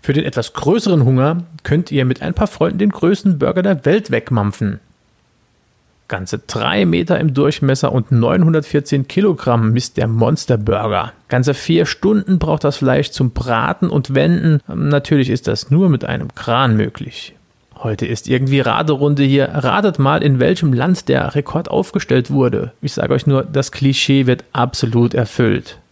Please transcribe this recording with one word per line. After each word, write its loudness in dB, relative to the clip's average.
Für -2
den 0
etwas -4
größeren 2
Hunger 2
könnt -2
ihr 0
mit -2
ein -4
paar 0
Freunden -2
den 2
größten 0
Burger 0
der 0
Welt 0
wegmampfen. -2
Ganze -6
drei -2
Meter 0
im 0
Durchmesser 0
und -2
neunhundertvierzehn 2
Kilogramm 0
misst -2
der -2
Monster 0
Burger. -2
Ganze 0
vier 0
Stunden 0
braucht -2
das 0
Fleisch 0
zum 0
Braten -2
und -2
Wenden. 2
Natürlich 0
ist -2
das -4
nur 4
mit 0
einem -6
Kran 0
möglich. -6
Heute -6
ist -8
irgendwie 0
Raterunde 0
hier. 2
Ratet 0
mal, 2
in 2
welchem 2
Land 0
der 0
Rekord -4
aufgestellt -2
wurde. 0
Ich -6
sage -2
euch 0
nur, 2
das -4
Klischee 2
wird 0
absolut 0
erfüllt. -2